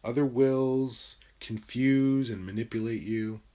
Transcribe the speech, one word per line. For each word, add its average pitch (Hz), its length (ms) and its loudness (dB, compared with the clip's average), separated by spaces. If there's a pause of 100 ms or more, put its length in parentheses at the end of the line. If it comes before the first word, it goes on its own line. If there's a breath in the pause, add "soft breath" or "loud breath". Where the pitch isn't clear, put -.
other 127 220 2
wills, 131 920 0 (220 soft breath)
confuse 135 920 2
and 92 140 -6
manipulate 113 580 -4
you. 110 380 -4 (140)